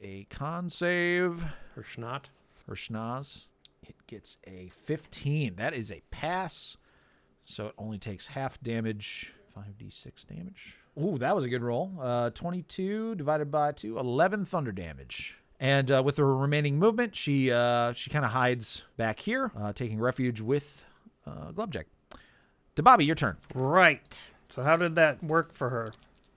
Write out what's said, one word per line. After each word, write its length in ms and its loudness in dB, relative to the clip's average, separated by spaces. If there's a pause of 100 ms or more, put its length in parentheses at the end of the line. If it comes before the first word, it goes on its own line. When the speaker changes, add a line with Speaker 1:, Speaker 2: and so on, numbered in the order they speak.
Speaker 1:
a 240 -14
con 440 -8
save. 720 0 (320)
Speaker 2:
Her 80 -14
schnot. 440 -10 (400)
Speaker 1:
Her 80 -10
schnoz. 720 -8 (360)
It 140 -20 (100)
gets 300 -16 (100)
a 220 -16
fifteen. 880 -4
That 180 -4
is 160 -6
a 100 -12 (100)
pass. 680 -6 (640)
So 260 -10
it 80 -14
only 220 -10
takes 300 -10
half 340 -8
damage. 720 -6 (200)
Five 260 -16
D 120 -16
six 340 -16
damage. 520 -16 (260)
Ooh, 160 0
that 160 2
was 100 2
a 40 -2
good 140 0
roll. 380 -2
Uh, 300 0
twenty-two 840 -4
divided 340 0
by 220 2
two, 260 -8
eleven 460 2
thunder 280 -2
damage. 640 -10 (200)
And, 340 4
uh, 120 6
with 120 2
her 200 6
remaining 440 2
movement, 340 4
she, 380 2
uh, 400 4
she 180 -10
kinda 180 0
hides 540 0 (140)
back 240 -2
here, 360 -2
uh, 160 -4
taking 280 -4
refuge 400 0
with, 440 -2 (400)
uh, 280 -12
Glubjack. 320 -6 (880)
Dababi, 320 8
your 80 2
turn. 220 0 (180)
Speaker 3:
Right. 640 4 (280)
So 160 -8
how 120 8
did 200 0
that 260 6
work 300 0
for 180 -2
her? 220 -4 (440)